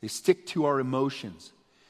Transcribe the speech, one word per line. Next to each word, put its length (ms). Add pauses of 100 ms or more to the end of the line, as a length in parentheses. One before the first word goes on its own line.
They 80
stick 400
to 160
our 160
emotions. 720 (380)